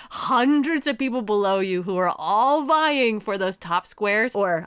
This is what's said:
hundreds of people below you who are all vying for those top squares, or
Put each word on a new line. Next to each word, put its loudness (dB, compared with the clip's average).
hundreds 0
of -2
people -2
below 0
you -2
who -4
are 0
all 2
vying 2
for -4
those -4
top -4
squares, 0
or 0